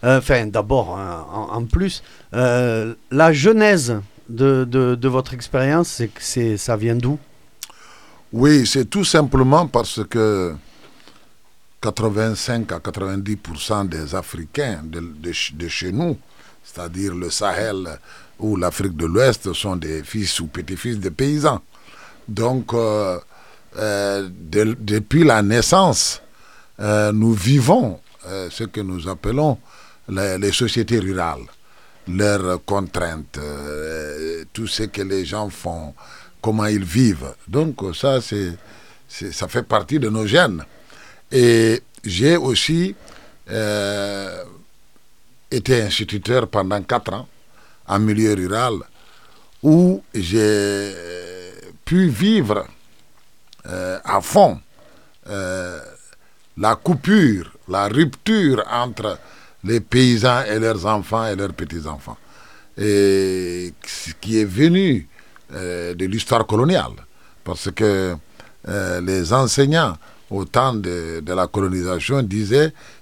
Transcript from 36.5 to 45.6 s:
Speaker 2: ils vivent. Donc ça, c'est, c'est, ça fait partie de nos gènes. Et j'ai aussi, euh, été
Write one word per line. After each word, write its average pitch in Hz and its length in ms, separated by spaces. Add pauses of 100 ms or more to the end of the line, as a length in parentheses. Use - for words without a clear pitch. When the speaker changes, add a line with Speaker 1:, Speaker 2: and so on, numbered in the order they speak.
Speaker 2:
ils 104 180
vivent. 85 500 (140)
Donc 151 320 (120)
ça, 131 280
c'est, 101 320 (560)
c'est, 98 240
ça - 160
fait 120 160
partie 117 340
de 123 100
nos 110 180
gènes. 110 380 (680)
Et 117 480 (220)
j'ai 113 320
aussi, 165 580 (560)
euh, 101 920 (1080)
été 123 300